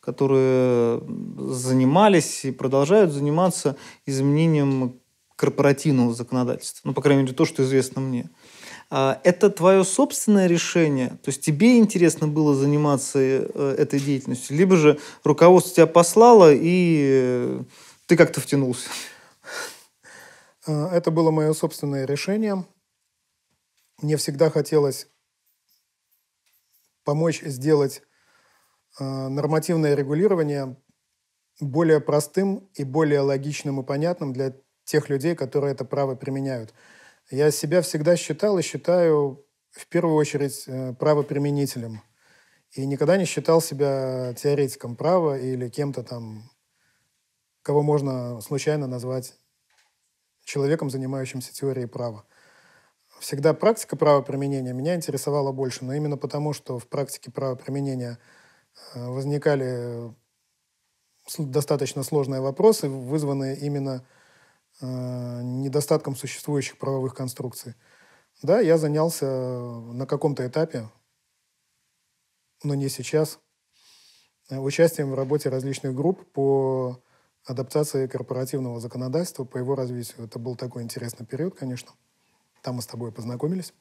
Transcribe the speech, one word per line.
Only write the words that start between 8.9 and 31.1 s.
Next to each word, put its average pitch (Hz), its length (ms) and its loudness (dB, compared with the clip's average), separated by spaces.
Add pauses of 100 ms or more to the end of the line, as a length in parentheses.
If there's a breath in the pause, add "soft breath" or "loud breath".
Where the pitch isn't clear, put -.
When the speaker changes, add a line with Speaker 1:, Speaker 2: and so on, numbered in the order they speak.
Speaker 1:
А, 135 340 0
это 180 260 6
твое 190 320 6
собственное 202 640 2
решение? 156 640 2 (160)
То 139 60 -4
есть 135 140 -6
тебе 214 340 6
интересно 170 500 4
было 147 260 2
заниматься, 143 640 2
э, 135 580 0
этой 147 220 0
деятельностью? 135 580 -4
Либо 185 200 6
же 151 240 6 (240 loud breath)
руководство 165 500 8
тебя 165 140 8
послало, 175 680 10
и, 170 480 4
э, 127 580 2 (460 soft breath)
ты 175 100 4
как-то 156 240 6
втянулся? 131 480 -2 (1800 loud breath)
Speaker 2:
Э, 151 240 -2
это 175 180 2
было 160 220 4
мое 156 220 2
собственное 143 520 -4
решение. 190 580 -2 (1400)
Мне 151 160 0
всегда 156 340 0
хотелось 143 580 0 (2000)
помочь 151 380 0
сделать, 139 600 0 (1000)
э, 135 40 -6
нормативное 143 920 0
регулирование 147 800 0 (840)